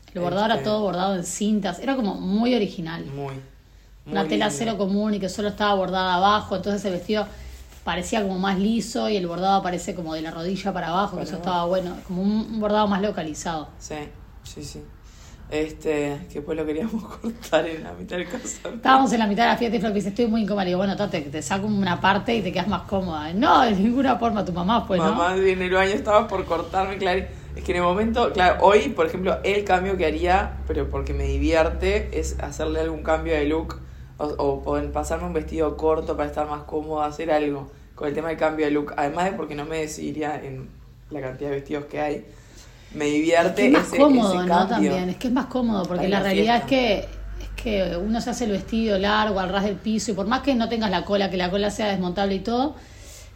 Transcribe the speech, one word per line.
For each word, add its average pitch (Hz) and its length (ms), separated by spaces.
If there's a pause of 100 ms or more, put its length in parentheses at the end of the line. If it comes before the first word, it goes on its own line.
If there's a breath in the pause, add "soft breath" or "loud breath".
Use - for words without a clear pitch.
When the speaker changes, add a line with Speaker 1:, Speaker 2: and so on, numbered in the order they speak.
(140)
Speaker 1:
El 185 60
bordado 180 240
era 220 120
Speaker 2:
Este, 208 100
Speaker 1:
todo 214 160
bordado 190 340
en 170 80
cintas, 202 540
era 269 180
como 202 200
muy 214 380
original. 170 520
Speaker 2:
Muy, 139 300 (680 soft breath)
Speaker 1:
Una 151 140
Speaker 2:
muy 190 80
Speaker 1:
tela 214 200
Speaker 2:
lindo. 208 100
Speaker 1:
cero 226 180
común 202 380
y 202 40
que 185 120
solo 208 180
estaba 202 260
bordada 185 420
abajo, 202 380
entonces 202 300
el 196 80
vestido 202 340 (560 loud breath)
parecía 180 400
como 190 160
más 190 200
liso 226 500
y 214 80
el 180 100
bordado 175 300
aparece 185 380
como 165 180
de 160 80
la 160 120
rodilla 180 420
para 165 140
abajo, 180 240
que 165 120
Speaker 2:
Para - 0
Speaker 1:
eso 156 120
Speaker 2:
abajo. 170 120
Speaker 1:
estaba 175 160
bueno, 180 320 (100)
como 180 140
un, 202 120
un 220 280
bordado 208 280
más 196 120
localizado. 160 680 (100)
Speaker 2:
Sí, - 160 (500)
sí, - 180
sí. 147 200 (680 loud breath)
Este, 151 680 (100)
que - 120
después 156 180
lo 156 80
queríamos 196 360
<laughs> - 200
cortar 170 440
en 160 160
la 170 120
mitad 180 240
del 175 80
casamiento. - 420
Speaker 1:
Estábamos 262 460
en 233 40
la 220 80
mitad 202 180
de 233 80
la 220 40
fiesta 233 220
y - 20
Floppy 214 140
dice, 196 160
"Estoy 240 160
muy 220 160
incómoda". 196 220
Le 180 60
digo, 180 80
"Bueno, 196 160
tate, 175 300
que 143 60
te 151 100
saco 190 260
una 196 360
parte 196 320
y 220 80
te 175 100
quedas 175 160
más 185 140
cómoda". 165 500
"No, 285 300
de 233 100
ninguna 240 460
forma, 214 260
tu 180 80
mamá", 185 340
pues, 185 140
¿no? 160 120
Speaker 2:
Mamá 175 240
en 190 260
el 185 100
baño 190 200
estaba 214 360
por 185 160
cortarme, 185 540
claro. 185 260 (320 loud breath)
Es - 80
que 185 80
en 175 60
el 175 60
momento, 226 500
claro, 180 280
hoy, 220 280
por 170 160
ejemplo, 180 360
el 202 220
cambio 190 320
que 180 80
haría, 175 600
pero 151 240
porque 139 240
me 139 100
divierte, 165 840 (100)
es - 200
hacerle 156 400
algún 160 220
cambio 160 300
de 147 140
look 160 340 (380 loud breath)
o, 147 80
o 143 360
poder 147 300
pasarme 165 360
un 175 40
vestido 156 460
corto 156 360
para 147 140
estar 151 180
más 147 180
cómoda, 151 420
hacer 165 240
algo 147 400 (240 loud breath)
con - 120
el 143 80
tema 156 140
del 160 80
cambio 156 300
de 147 60
look. 143 260
Además 151 260
de 196 80
porque 151 220
no 147 100
me 160 140
decidiría 151 640
en 131 240 (400)
la 147 140
cantidad 135 260
de 139 80
vestidos 143 300
que 147 140
hay, 147 260 (680 loud breath)
me 147 120
divierte 165 600
Speaker 1:
Es 262 60
más 302 160
Speaker 2:
ese, - 100
Speaker 1:
cómodo, 254 420
Speaker 2:
ese 180 80
Speaker 1:
¿no? 170 60 (140)
Speaker 2:
cambio. - 0 (220)
Speaker 1:
También, 185 200
es 180 60
que - 120
es 226 60
más 269 120
cómodo, 226 380
porque 175 200
Speaker 2:
Para 190 40
Speaker 1:
la 196 100
Speaker 2:
la 190 60
Speaker 1:
realidad 214 420
Speaker 2:
fiesta. 240 380
Speaker 1:
es - 40 (540)
que, 202 220
es 175 60
que 170 60
uno 214 240
se 247 100
hace 226 160
el 208 60
vestido 214 460
largo, 208 420
al 180 100
ras 196 140
del 208 120
piso, 220 360
y - 20
por 190 120
más 233 140
que 277 140
no 226 140
tengas 220 220
la 175 140
cola, 196 260
que 190 60
la 180 140
cola 202 200
sea 214 180
desmontable 196 480
y 185 40
todo, 254 340 (600 loud breath)